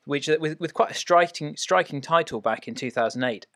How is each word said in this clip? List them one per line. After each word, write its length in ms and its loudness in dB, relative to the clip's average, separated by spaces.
which, 220 -2
uh, 120 4
with, 180 -4
with 160 -6
quite 160 2
a 40 -10
striking, 600 2
striking 440 0
title 400 0
back 260 -2
in 80 -10
two 160 -6
thousand 320 0
eight, 340 -4